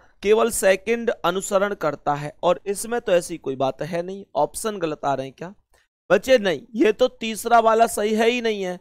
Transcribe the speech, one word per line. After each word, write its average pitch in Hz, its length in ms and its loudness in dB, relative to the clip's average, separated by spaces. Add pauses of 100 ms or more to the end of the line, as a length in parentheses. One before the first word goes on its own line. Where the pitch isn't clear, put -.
(240)
केवल 220 280 4
सेकंड 220 580 0
अनुसरण 190 640 -2
करता 147 400 -4
है, 147 180 -8 (100)
और 175 220 2
इसमें 220 360 -6
तो 196 100 -2
ऐसी 175 280 0
कोई 135 180 -8
बात 131 260 -2
है 170 200 -6
नहीं। 196 220 -12 (100)
ऑप्शन 208 420 -2
गलत 156 280 -6
आ 139 80 0
रहे 135 120 -6
हैं 131 100 -16
क्या? 180 180 -16 (560)
बच्चे, 226 280 4
नहीं, 180 240 0 (140)
ये 220 160 2
तो 247 180 2
तीसरा 226 500 2
वाला 220 280 4
सही 220 280 -2
है 226 140 4
ही 247 120 -2
नहीं 220 220 -2
है, 180 180 -6